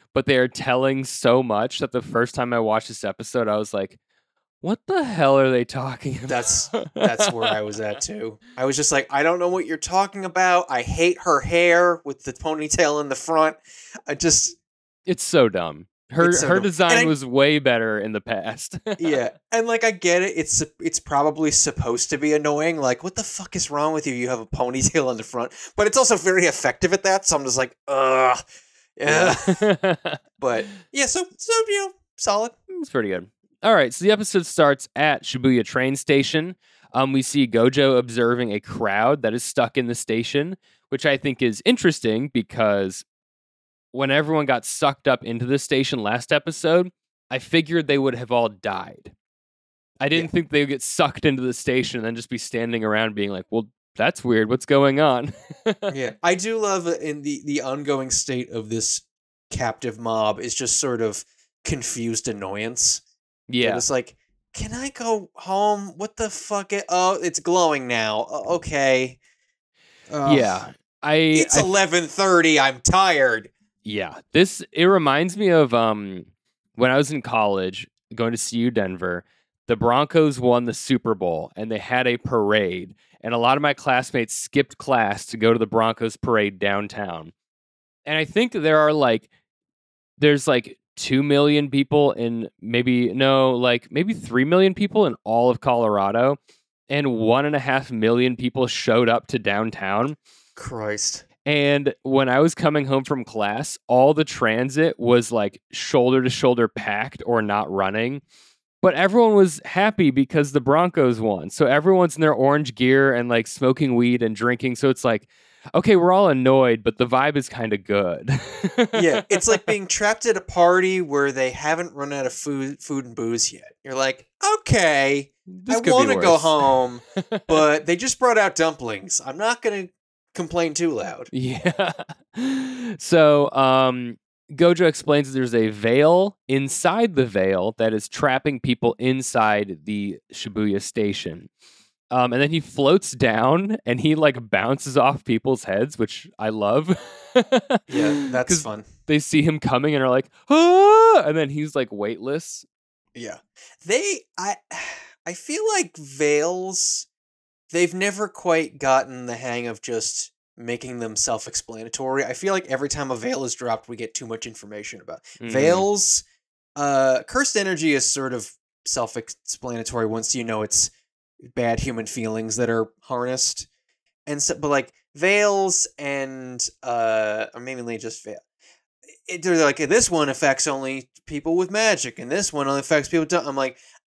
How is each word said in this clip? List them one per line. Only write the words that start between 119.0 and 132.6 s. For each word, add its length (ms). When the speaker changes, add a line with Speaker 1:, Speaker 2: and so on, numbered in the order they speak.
Speaker 2:
it's 180
like 180
being 220
trapped 400
at 100
a 40
party 600
where 300
they 200
haven't 440
run 180
out 140
of 60
food, 480
food 240
and 100
booze 360
yet. 220
You're 120
like, 320
"Okay, 720
Speaker 1:
This 300
Speaker 2:
I 20
Speaker 1:
could 60
be 60
Speaker 2:
wanna 300
go 120
Speaker 1:
worse. 80
Speaker 2:
home, 600
Speaker 1:
<laughs> 240
Speaker 2:
but 400
they 80
just 240
brought 180
out 180
dumplings. 720
I'm 120
not 260
gonna 240
complain 400
too 160
loud." 400
Speaker 1:
Yeah. 640
<laughs> 40